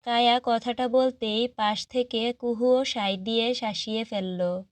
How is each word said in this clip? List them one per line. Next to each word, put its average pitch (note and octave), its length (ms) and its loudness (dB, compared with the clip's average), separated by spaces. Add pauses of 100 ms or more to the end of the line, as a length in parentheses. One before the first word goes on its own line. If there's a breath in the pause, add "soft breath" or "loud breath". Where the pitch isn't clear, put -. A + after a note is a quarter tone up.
কায়া A#3+ 400 4
কথাটা A#3+ 460 0
বলতেই B3 600 0
পাশ G#3+ 400 -2
থেকে A#3+ 440 -2
কুহুও B3 520 2
সায় G3+ 320 -2
দিয়ে A3+ 380 0
শাসিয়ে A3 500 -4
ফেলল F#3 680 -4